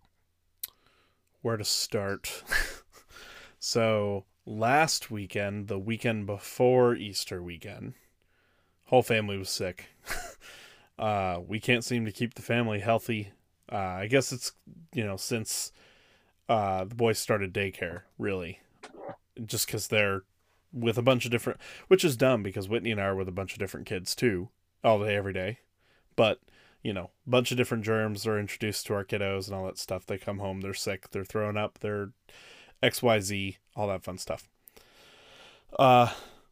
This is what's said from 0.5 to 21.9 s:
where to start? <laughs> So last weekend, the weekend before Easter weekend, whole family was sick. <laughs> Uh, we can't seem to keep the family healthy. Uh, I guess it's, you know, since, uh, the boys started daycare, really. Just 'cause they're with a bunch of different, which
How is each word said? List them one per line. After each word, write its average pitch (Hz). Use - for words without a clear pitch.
where 117
to 104
start? -
<laughs> -
So 104
last 123
weekend, 101
the 101
weekend 107
before 123
Easter 98
weekend, 104
whole 127
family 107
was 95
sick. -
<laughs> -
Uh, 98
we 104
can't 120
seem 117
to 104
keep 117
the 113
family 117
healthy. 110
Uh, 110
I 95
guess 131
it's, -
you 120
know, 98
since, -
uh, 98
the 104
boys 117
started 98
daycare, 92
really. 95
Just 107
'cause 107
they're 101
with 117
a 123
bunch 123
of 117
different, 120
which 190